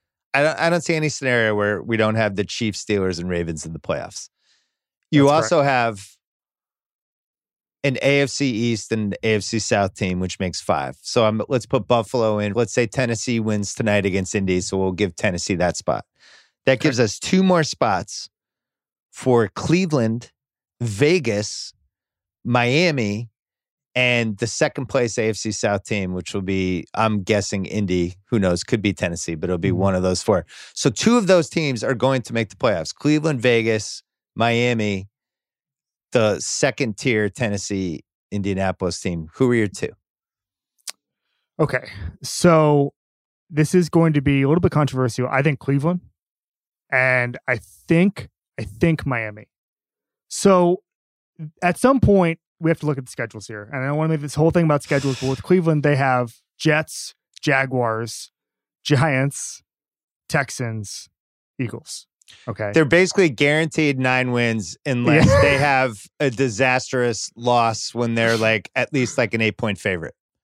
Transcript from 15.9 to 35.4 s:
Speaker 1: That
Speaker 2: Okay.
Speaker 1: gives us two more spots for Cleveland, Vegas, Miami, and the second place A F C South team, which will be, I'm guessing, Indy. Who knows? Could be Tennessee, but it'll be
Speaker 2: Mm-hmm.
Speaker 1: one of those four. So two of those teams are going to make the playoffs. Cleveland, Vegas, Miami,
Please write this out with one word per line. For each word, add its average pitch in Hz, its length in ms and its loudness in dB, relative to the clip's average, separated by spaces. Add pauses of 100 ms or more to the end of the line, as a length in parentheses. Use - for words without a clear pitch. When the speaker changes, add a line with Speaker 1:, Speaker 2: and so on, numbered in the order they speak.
Speaker 1:
That 135 80 4
Speaker 2:
Okay. 123 100 -2
Speaker 1:
gives 135 160 0
us 113 200 0
two - 220 0
more 180 220 4
spots - 640 -4 (840)
for 120 360 2
Cleveland, 143 840 0 (500)
Vegas, 117 920 -2 (720)
Miami, 120 840 0 (640)
and 120 420 0
the 117 100 -2
second 139 400 -4
place 123 300 -2
A 110 120 0
F 107 80 -4
C 110 140 -6
South 101 340 -2
team, 95 280 -4
which 90 200 -8
will 101 80 -4
be, 92 520 -2
I'm 107 300 -2
guessing, 98 420 -2
Indy. 90 500 -2 (140)
Who 120 100 0
knows? 90 260 0
Could 113 160 -2
be 101 120 0
Tennessee, 85 420 -6
but 80 140 -6
it'll 90 80 -2
be 90 120 -2
Speaker 2:
Mm-hmm. 90 100 0
Speaker 1:
one 95 160 2
of 92 80 0
those 92 180 0
four. 95 240 0 (300)
So - 140 0
two 233 280 2
of 208 100 2
those 175 220 4
teams 139 340 -2
are 127 120 0
going 131 280 0
to - 100 -12
make 113 160 -2
the - 80 -20
playoffs. 92 360 -2
Cleveland, 151 480 0
Vegas, 113 640 0 (320)
Miami, 113 720 0 (1040)